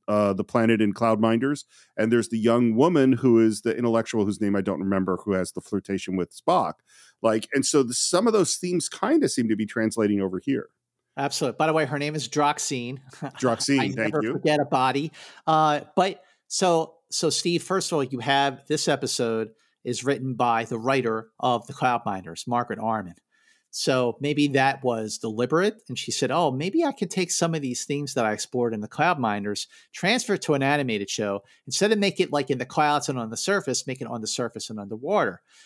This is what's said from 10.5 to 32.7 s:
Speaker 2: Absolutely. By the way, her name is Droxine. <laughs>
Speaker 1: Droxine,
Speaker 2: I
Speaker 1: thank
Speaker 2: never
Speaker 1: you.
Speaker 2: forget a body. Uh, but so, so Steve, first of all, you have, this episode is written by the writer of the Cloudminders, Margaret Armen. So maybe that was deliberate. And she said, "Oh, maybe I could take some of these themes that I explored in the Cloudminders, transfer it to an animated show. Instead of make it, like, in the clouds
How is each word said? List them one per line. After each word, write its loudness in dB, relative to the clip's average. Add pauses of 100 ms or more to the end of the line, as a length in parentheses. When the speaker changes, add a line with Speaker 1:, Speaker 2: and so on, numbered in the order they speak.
Speaker 2:
Absolutely. -2
By 2
the 2
way, 2
her -4
name -4
is -6
Droxine. -2
<laughs> -20 (260)
Speaker 1:
Droxine, 2
Speaker 2:
I 0
Speaker 1:
thank -6 (180)
Speaker 2:
never 0
Speaker 1:
you. -2
Speaker 2:
forget 2
a 0
body. 0 (340)
Uh, 4 (160)
but 0 (240)
so, 2 (160)
so 0
Steve, 0
first -2
of 0
all, 0
you -6
have, 2
this 0
episode -2 (340)
is -6
written -2
by 2
the -6
writer -2 (100)
of 0
the -14
Cloudminders, -4
Margaret -4
Armen. -4 (560)
So 0
maybe 0
that 2
was -4
deliberate. -2
And -10
she -8
said, -2
"Oh, 2
maybe -2
I 0
could -6
take -2
some 0
of -2
these -6
themes -4
that 2
I 0
explored -2
in -6
the -8
Cloudminders, -2 (260)
transfer 0
it -2
to 2
an 2
animated 0
show. -2 (240)
Instead 0
of 2
make 0
it, 0
like, 0
in 0
the -4
clouds 2